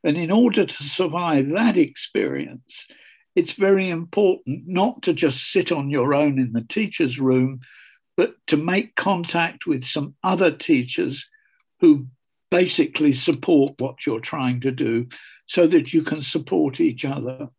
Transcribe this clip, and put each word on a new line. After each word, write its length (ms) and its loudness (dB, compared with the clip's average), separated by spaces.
And 120 0
in 160 -4
order 340 4
to 160 -12
survive 680 0
that 280 2
experience, 1080 -4
it's 160 0
very 360 2
important 760 -2
not 360 0
to 100 0
just 400 -2
sit 180 0
on 200 -2
your 240 0
own 240 2
in 140 -2
the 160 -2
teacher's 520 -4
room, 400 2
but 180 0
to 80 4
make 400 -2
contact 720 -2
with 180 -2
some 380 -6
other 280 2
teachers 760 -2
who 280 6
basically 640 2
support 640 2
what 260 -8
you're 160 -2
trying 400 -4
to 100 -2
do 360 -2
so 200 4
that 280 2
you 80 4
can 180 -4
support 600 -2
each 240 0
other. 440 -6